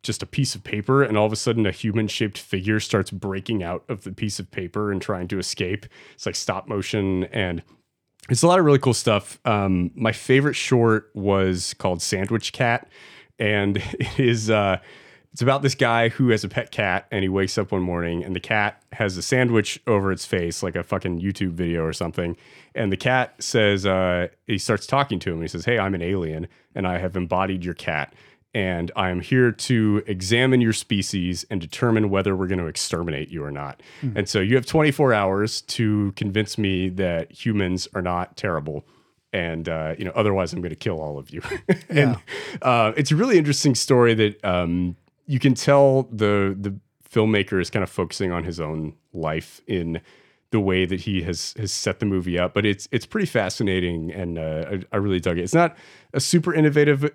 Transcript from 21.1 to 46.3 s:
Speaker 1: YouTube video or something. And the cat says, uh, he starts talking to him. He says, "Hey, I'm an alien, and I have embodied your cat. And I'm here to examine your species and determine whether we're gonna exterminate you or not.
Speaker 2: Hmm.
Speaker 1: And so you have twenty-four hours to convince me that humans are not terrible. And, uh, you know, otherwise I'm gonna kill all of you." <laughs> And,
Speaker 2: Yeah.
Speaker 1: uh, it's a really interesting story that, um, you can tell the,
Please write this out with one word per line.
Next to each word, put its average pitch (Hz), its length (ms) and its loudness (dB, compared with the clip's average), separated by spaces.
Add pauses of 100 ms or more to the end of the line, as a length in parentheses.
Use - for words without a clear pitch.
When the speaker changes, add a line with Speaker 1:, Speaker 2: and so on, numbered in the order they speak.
Speaker 1:
YouTube 95 340 -2
video 85 300 -2
or 80 100 -2
something. 82 440 -4 (360)
And 104 180 -2
the 95 60 0
cat 127 360 0 (100)
says, 101 420 2
uh, 92 420 2 (200)
he 104 100 0
starts 104 300 -2
talking 135 320 0
to 87 140 -4
him. 82 80 -6
He 82 80 -6
says, 85 160 -8
"Hey, 120 120 2
I'm 95 160 0
an 85 80 -4
alien, 85 460 -4 (260)
and 95 140 -2
I 90 120 -2
have 92 180 -4
embodied 90 480 -2
your 87 80 -4
cat. 76 400 -4 (400)
And 90 420 -2
I'm 92 240 -2
here 123 320 4
to 107 560 2
examine 117 540 2
your 113 100 4
species 92 760 -2
and 98 100 -4
determine 107 500 0
whether 95 280 2
we're 95 100 -2
gonna 90 200 -2
exterminate 78 600 -4
you 78 160 -10
or 71 80 -8
not. 71 320 -12 (160)
Speaker 2:
Hmm. 131 160 -4
Speaker 1:
And 98 140 -2
so 107 100 0
you 104 160 2
have 123 100 2
twenty-four 151 480 2
hours 101 500 0
to 104 520 0
convince 104 420 -2
me 95 340 0
that 90 420 -2
humans 95 600 -2
are 95 80 -4
not 90 360 -4
terrible. 76 480 -6 (480)
And, 82 340 -4
uh, 78 300 -4
you 98 80 -8
know, 90 100 -8
otherwise 98 380 0
I'm 90 80 -6
gonna 80 140 -6
kill 85 260 -6
all 73 160 -8
of 69 140 -14
you." 82 100 -10
<laughs> - 480 -4
And, 156 80 2
Speaker 2:
Yeah. 131 180 4 (460)
Speaker 1:
uh, 117 340 4
it's 151 160 0
a 151 60 4
really 196 200 4
interesting 147 380 4
story 120 380 6
that, 107 320 2
um, 87 500 0 (320)
you 131 120 0
can 131 160 6
tell 139 560 6
the, 101 460 2